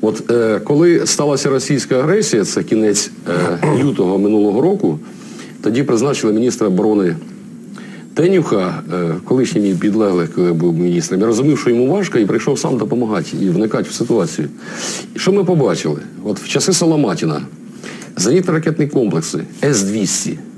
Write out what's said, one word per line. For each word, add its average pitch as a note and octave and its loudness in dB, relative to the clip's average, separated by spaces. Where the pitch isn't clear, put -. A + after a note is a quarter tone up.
От, G#2+ -2
е, A2+ 2
коли E3 4
сталася D3 0
російська C3+ 0
агресія, C#3 2
це - -2
кінець, G#2 2
е, F2 0
лютого G2 2
минулого G#2 2
року, D3+ 2
тоді A#2 0
призначили A#2+ 2
міністра A2+ 2
оборони F#2+ 2
Тенюха, G#2+ 2
е, E2+ -2
колишній B2 0
мій G2 2
підлеглий, G2 2
коли F2 2
був E2 2
міністром. F2 0
Я G#2+ 2
розумів, B2 2
що - 0
йому A#2+ 4
важко, F3 0
і A2+ 4
прийшов C3+ 0
сам D3 0
допомагати A2 -2
і G2 0
вникати G#2 0
в - -10
ситуацію. F2+ 0
І - -8
що F#3+ 2
ми G3+ 2
побачили? G2 0
От G#2 -4
в - -14
часи C#3+ 0
Соломатіна D3 2
зенітно-ракетні D#3+ 2
комплекси C#3+ 0
С C3 2
двісті G2+ -2